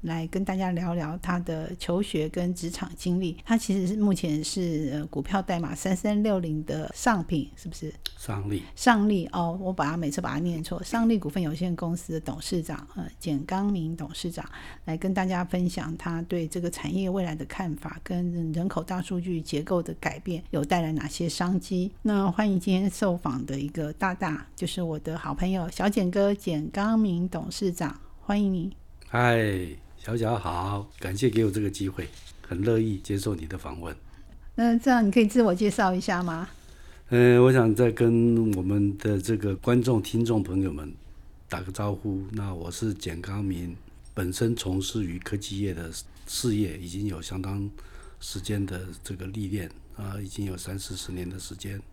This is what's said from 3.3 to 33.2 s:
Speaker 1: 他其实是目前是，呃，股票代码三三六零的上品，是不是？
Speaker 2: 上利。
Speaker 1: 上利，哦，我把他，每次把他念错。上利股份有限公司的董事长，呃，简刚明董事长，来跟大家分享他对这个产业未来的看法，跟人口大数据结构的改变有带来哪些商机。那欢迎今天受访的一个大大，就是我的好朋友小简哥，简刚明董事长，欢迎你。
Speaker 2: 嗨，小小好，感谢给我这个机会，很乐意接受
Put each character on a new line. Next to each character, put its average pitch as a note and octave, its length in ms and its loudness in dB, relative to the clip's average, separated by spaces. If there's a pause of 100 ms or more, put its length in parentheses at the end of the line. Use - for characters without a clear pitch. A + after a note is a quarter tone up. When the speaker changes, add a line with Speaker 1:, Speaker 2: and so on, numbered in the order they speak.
Speaker 1:
他 A3+ 120 4
其 A3 180 2
实 F#3+ 120 2
是 G3 100 0
目 G#3 180 4
前 D#3 280 0
是， D#3 520 0
呃， D3+ 120 -2
股 D3 140 -6
票 F#3+ 220 0
代 F3+ 180 -2
码 E3+ 140 -4
三 F#3+ 200 0
三 G#3 280 2
六 G#3 180 4
零 D#3 240 -2
的 D#3 300 -4
上 G#3+ 300 4
品， D3 300 0
是 - 140 -12
不 D#3+ 60 -10
是？ D#3 180 -10 (260)
Speaker 2:
上 G2+ 320 -4
利。 G2+ 120 -2 (120)
Speaker 1:
上 G#3+ 320 6
利， G3 260 2
哦， E3+ 280 0
我 F#3 100 -2
把 F3+ 140 0
他， D3+ 140 0
每 D#3+ 120 0
次 - 80 -2
把 F3 120 -2
他 C3+ 80 -2
念 E3 260 0
错。 F3 180 -6
上 A3+ 240 2
利 A3+ 120 6
股 E3+ 100 -2
份 F3+ 140 0
有 D#3 120 0
限 F3 220 0
公 E3+ 180 -2
司 E3 200 -6
的 D#3 60 -2
董 D#3 200 -6
事 F3 220 -2
长， - 240 -8 (100)
呃， F3+ 100 -6 (120)
简 D3 260 -2
刚 G3 260 0
明 E3 240 -2
董 D#3+ 200 -10
事 - 160 -6
长， - 180 -10 (380)
来 D#3+ 100 -2
跟 F#3+ 160 0
大 F#3 140 2
家 F3+ 180 0
分 F3+ 240 2
享 D#3+ 300 -4
他 E3 240 -2
对 E3+ 260 -2
这 F3+ 100 -4
个 E3+ 120 0
产 - 240 -4
业 F#3+ 140 0
未 F#3 140 0
来 E3 120 -2
的 C3+ 100 -6
看 F3 320 -4
法， - 260 -10
跟 F3 500 -2
人 E3+ 140 0
口 D#3+ 160 -2
大 F3+ 200 -4
数 F3+ 180 -2
据 E3+ 220 -2
结 A#3+ 200 -4
构 F3+ 200 0
的 E3+ 180 -6
改 - 200 -4
变 F3 300 -4
有 D3+ 140 0
带 F3 160 2
来 D#3+ 120 0
哪 D3+ 140 0
些 E3+ 220 -2
商 F3+ 320 0
机。 F3+ 400 -2
那 G3 300 2
欢 G#3+ 200 2
迎 F#3+ 80 4
今 F#3+ 140 2
天 F#3 160 4
受 F#3 260 2
访 C3+ 300 -2
的 C#3 160 -4
一 C#3+ 80 -2
个 D3+ 240 -4
大 F#3 220 -2
大， D#3+ 320 -4 (100)
就 F3+ 100 -4
是 F3 140 -4
我 E3 200 -2
的 D#3+ 180 -4
好 - 160 -6
朋 G3 160 0
友 F3+ 200 0
小 - 160 0
简 G3+ 240 4
哥， G3+ 240 4
简 D#3+ 380 -2
刚 G#3+ 260 2
明 F3+ 300 2
董 F3 220 -6
事 F#3+ 200 -2
长， E3+ 300 -4 (220)
欢 G#3 200 2
迎 G3 80 4
你。 F#3 240 -2 (320)
Speaker 2:
嗨， A#2+ 300 4 (600)
小 A2+ 180 -4
小 A2+ 220 2
好， F#2 500 -2 (100)
感 F#2 160 -6
谢 A2+ 140 4
给 A2+ 160 4
我 G#2 60 4
这 G#2 100 0
个 G2+ 80 2
机 F#2+ 220 -4
会， F2 180 -6 (320)
很 F2 220 -4
乐 A2+ 160 6
意 A2 260 2
接 G2+ 140 -2
受 G2+ 160 0